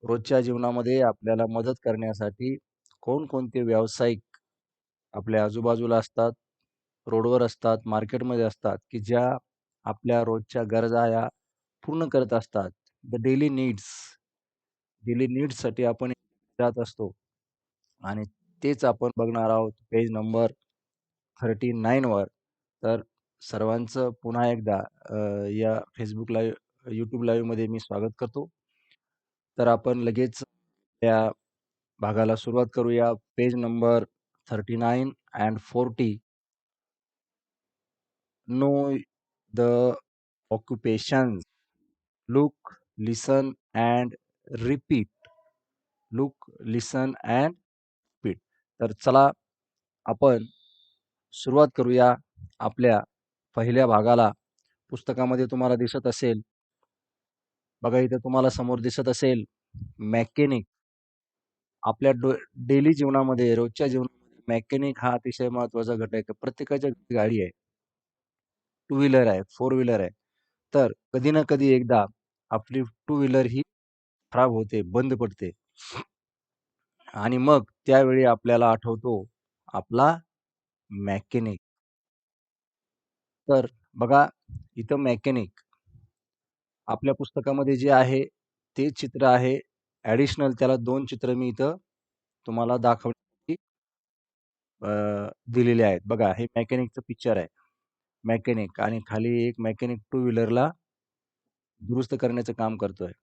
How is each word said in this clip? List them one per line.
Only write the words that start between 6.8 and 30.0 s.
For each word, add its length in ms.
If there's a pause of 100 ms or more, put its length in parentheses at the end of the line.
रोडवर 360
असतात, 420
मार्केटमध्ये 580
असतात, 340 (140)
की 80
ज्या 380 (460)
आपल्या 380
रोजच्या 500
गरजा 360
या 220 (560)
पूर्ण 240
करत 240
असतात. 360 (420)
The 140
daily 240
needs, 340 (1200)
daily 220
नीड्ससाठी 540
आपण 280 (480)
जात 200
असतो 320 (920)
आणि 200 (400)
तेच 220
आपण 320
बघणार 320
आहोत 240 (180)
पेज 200
नंबर 400 (880)
थर्टी 300
नाईनवर. 540 (580)
तर 180 (400)
सर्वांचं 680 (140)
पुन्हा 240
एकदा, 360 (260)
अ, 60 (340)
या 240
Facebook 600
लाईव्ह, 580
YouTube 340
लाईव्हमध्ये 420
मी 120
स्वागत 400
करतो. 280 (1080)
तर 100
आपण 300
लगेच 460 (600)